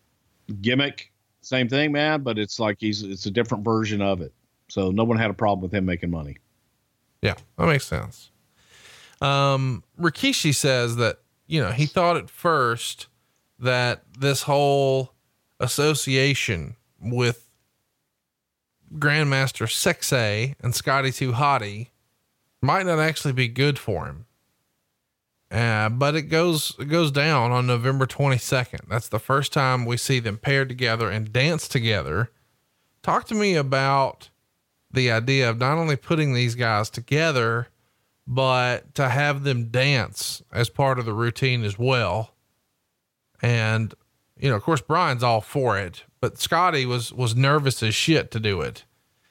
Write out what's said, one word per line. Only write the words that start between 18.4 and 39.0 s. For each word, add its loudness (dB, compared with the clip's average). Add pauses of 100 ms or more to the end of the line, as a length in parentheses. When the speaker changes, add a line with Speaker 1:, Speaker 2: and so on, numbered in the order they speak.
Speaker 2:
Grandmaster 0
Sexay 0
and -2
Scotty 0
Too -2
Hotty 0 (720)
might 2
not 2
actually 0
be 0
good 0
for -6
him. -12 (1300)
Uh, 0
but 0
it -4
goes, 0
it -10
goes 2
down 2
on 0
November 0
twenty-second. 0
That's -4
the -2
first 0
time 0
we -2
see 0
them -4
paired 0
together -2
and -4
dance 0
together. 0 (720)
Talk 0
to -4
me 2
about 0 (600)
the 2
idea 2
of -2
not 2
only 0
putting 0
these 0
guys 0
together, 0 (580)
but 0
to 2